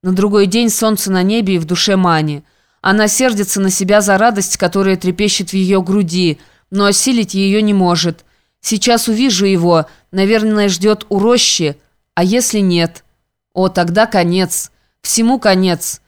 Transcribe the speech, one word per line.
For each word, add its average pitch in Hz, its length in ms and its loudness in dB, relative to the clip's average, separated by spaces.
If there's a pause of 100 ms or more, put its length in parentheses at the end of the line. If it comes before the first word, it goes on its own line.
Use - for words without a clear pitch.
На 185 100 -2
другой 196 340 2
день 226 220 0
солнце 208 420 -2
на 185 100 0
небе 196 340 0
и 170 40 0
в 165 60 -6
душе 180 300 0
Мани. 156 480 0 (380)
Она 208 260 2
сердится 202 540 -2
на 190 80 0
себя 196 320 0
за 196 160 2
радость, 208 400 0
которая 190 380 0
трепещет 185 540 -2
в - 40 -10
ее 190 280 2
груди, 180 580 0 (320)
но 202 140 0
осилить 208 480 0
ее 196 280 0
не 208 120 2
может. 175 520 0 (360)
"Сейчас 233 460 0
увижу 214 380 0
его, 175 400 2 (260)
наверное, 208 580 0
ждет 208 400 0
у 202 100 0
рощи, 202 580 0 (380)
а 175 80 0
если 220 360 0
нет? 170 440 0 (500)
О, 185 160 0
тогда 185 360 0
конец, 185 680 -2 (300)
всему 233 380 0
конец. 185 680 0